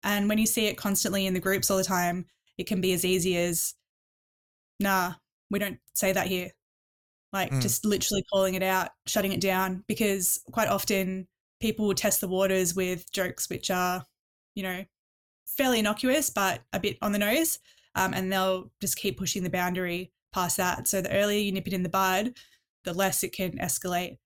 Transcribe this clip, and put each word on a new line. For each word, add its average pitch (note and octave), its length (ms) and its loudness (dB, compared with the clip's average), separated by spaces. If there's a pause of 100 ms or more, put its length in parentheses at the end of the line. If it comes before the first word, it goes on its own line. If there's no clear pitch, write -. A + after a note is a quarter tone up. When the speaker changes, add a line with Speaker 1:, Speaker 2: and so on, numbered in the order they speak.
Speaker 1:
And G3+ 260 2
when G#3+ 100 2
you A3 80 4
see A3 200 2
it G#3 100 -2
constantly G3 500 0
in F#3 80 2
the F#3 60 0
groups F#3+ 300 2
all G3 60 4
the F#3+ 80 2
time, F3 420 0 (300)
it F#3 100 -6
can F#3+ 140 0
be F#3 140 2
as F3+ 100 0
easy F#3 320 2
as, F3 380 0 (1040)
"Nah, F#3+ 340 2 (360)
we G3+ 80 0
don't G3 200 -4 (160)
say F#3+ 180 2
that F#3 140 0
here." F3+ 260 -4 (760)
Like, F#3 220 -2
Speaker 2:
Mm. C3+ 80 2
Speaker 1:
just - 240 -2
literally G3+ 480 0
calling F#3+ 220 4
it F#3+ 80 -2
out, F#3+ 300 0 (140)
shutting G3 260 0
it - 80 -2
down, F#3 460 0
because G3 540 0 (100)
quite A3 180 2
often F#3+ 600 0 (320)
people G#3+ 260 0
will G3 80 2
test G3 280 0
the G3 60 -4
waters F#3 460 2
with F#3 380 -4
jokes - 380 -4
which - 200 -6
are, F3+ 360 0 (480)
you G3+ 80 -6
know, F#3 240 -6 (600)
fairly B3+ 340 2
innocuous, B3+ 500 2
but G3 320 0 (100)
a G3 80 -2
bit G3 220 -2
on G#3 100 0
the G#3 60 0
nose, A#3+ 400 0 (360)
um, F#3+ 200 2
and F#3+ 180 -2
they'll F#3+ 480 0
just - 160 -2
keep G3 220 -4
pushing F#3+ 240 -2
the F3+ 80 -2
boundary F3+ 600 -2 (220)
past F3+ 240 -2
that. F3+ 320 0
So F#3+ 140 0
the F3+ 100 -4
earlier G#3 260 2
you G3+ 140 0
nip F#3+ 140 -4
it F3+ 80 -4
in F#3 80 0
the F3+ 80 -2
bud, F#3+ 440 2 (500)
the F3 100 -4
less F#3+ 280 2
it - 120 -4
can F#3 240 -4
escalate F3+ 680 -4